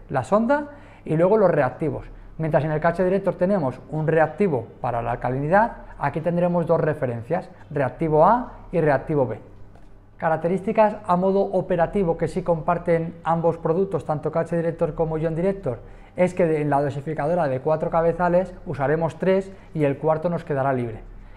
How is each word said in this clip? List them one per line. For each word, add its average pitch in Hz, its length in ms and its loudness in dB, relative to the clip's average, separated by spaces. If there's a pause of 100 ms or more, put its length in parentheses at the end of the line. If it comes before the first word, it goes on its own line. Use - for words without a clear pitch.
la 131 160 -2
sonda 277 440 2 (360)
y 156 100 -2
luego 185 220 4
los 196 140 6
reactivos. 127 560 -2 (320)
Mientras 160 260 2
en 156 60 0
el 151 100 0
K 170 80 2
H 170 140 0
Director 185 340 0
tenemos 180 440 0 (100)
un 156 160 -2
reactivo 156 600 2 (160)
para 120 180 -2
la 117 120 -2
alcalinidad, 147 600 2 (260)
aquí 147 220 -4
tendremos 175 460 0
dos 165 120 4
referencias, 147 720 -2 (220)
reactivo 151 560 2
A 240 260 2 (200)
y 170 80 2
reactivo 143 460 2
B. 110 140 -8 (800)
Características 190 760 2 (100)
a 180 100 2
modo 190 240 2
operativo 175 800 0
que 165 100 0
sí 180 140 -4
comparten 170 720 0 (100)
ambos 165 320 2
productos, 165 480 0
tanto 151 260 -2
K 165 100 -2
H 165 140 -4
Director 165 400 -2
como 160 220 -2
Ion 160 180 -2
Director, 170 440 -2 (360)
es 180 200 2
que 156 260 2
en 147 80 0
la 143 140 2
dosificadora 147 640 -2
de 127 120 -2
cuatro 156 280 0
cabezales 175 640 2 (140)
usaremos 151 520 -2
tres 190 320 2 (220)
y 156 120 0
el 139 120 2
cuarto 156 320 0
nos 170 160 -2
quedará 135 300 0
libre. 117 260 -4 (360)